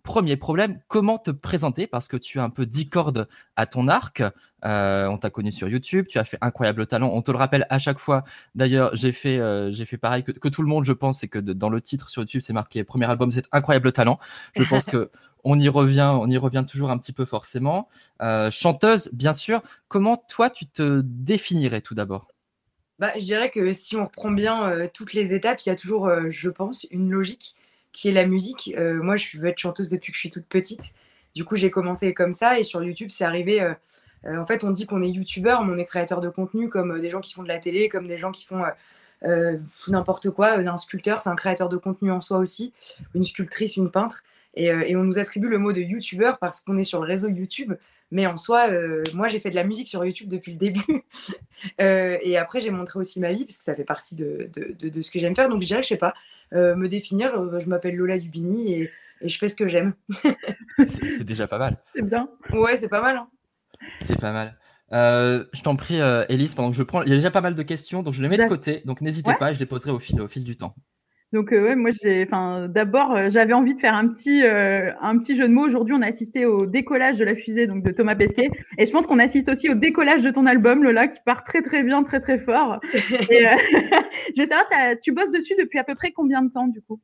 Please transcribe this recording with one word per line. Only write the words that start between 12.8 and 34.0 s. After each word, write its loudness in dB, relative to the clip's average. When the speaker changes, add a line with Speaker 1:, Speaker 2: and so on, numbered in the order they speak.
Speaker 1:
premier -2
album, 2
c'est -4
Incroyable 4
Talent. 4
Je 4
pense 2
que -2
Speaker 2:
<laughs> -20
Speaker 1:
on 4
y 4
revient, 4
on 2
y 2
revient 0
toujours -4
un -2
petit -10
peu -6
forcément. -4
Euh, 0
chanteuse, 2
bien 0
sûr. -2
Comment 2
toi, 2
tu -10
te 0
définirais -2
tout -12
d'abord ? -6
Speaker 2:
Bah, -4
je -6
dirais -2
que 0
si -8
on -2
reprend -6
bien, 0
euh, -2
toutes -16
les 0
étapes, 0
il -2
y 0
a 0
toujours, -2
euh, 2
je -6
pense, -8
une -2
logique -4
qui -4
est 2
la 4
musique. -4
Euh, -2
moi, 0
je -8
veux -4
être -2
chanteuse -6
depuis -6
que -10
je -8
suis -10
toute -14
petite. -4
Du -10
coup, -4
j'ai 2
commencé -2
comme -2
ça 2
et 0
sur -4
YouTube, -8
c'est -6
arrivé, 0
euh, 0